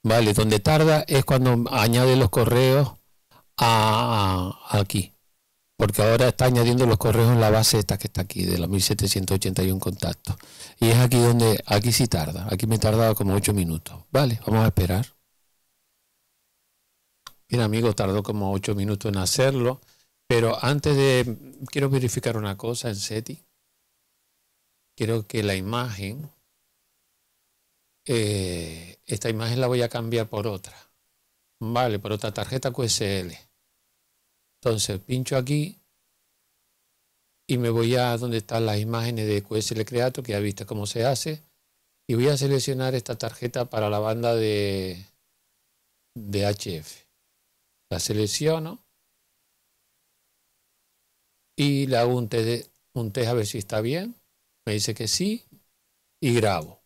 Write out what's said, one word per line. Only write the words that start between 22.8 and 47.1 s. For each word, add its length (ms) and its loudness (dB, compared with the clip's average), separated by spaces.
en 40 -6
SETI. 480 -8
Quiero 300 -2
que 160 -4
la 140 0
imagen, 720 -6
eh, 960 -4
esta 240 -6
imagen 320 -4
la 60 0
voy 160 0
a 60 -2
cambiar 400 -4
por 180 -6
otra. 300 -10
Vale, 380 -2
por 140 -6
otra 200 -6
tarjeta 380 -6
Q 140 -6
S 360 -2
L. 180 -12
Entonces, 400 -2
pincho 360 -4
aquí 440 -4
y 100 0
me 100 0
voy 260 2
a 220 0
donde 220 -4
están 280 -4
las 120 -2
imágenes 500 -4
de 140 0
Q 140 -8
S 180 -4
L 100 -4
Creator, 400 -4
que 80 -8
ya 80 -2
viste 260 -6
cómo 200 -8
se 180 -4
hace. 380 -4
Y 60 -2
voy 140 2
a 80 2
seleccionar 580 -2
esta 220 -6
tarjeta 500 -8
para 240 -2
la 80 -2
banda 360 -2
de, 680 -2
de 300 -4
H 320 -6
F. 280 -20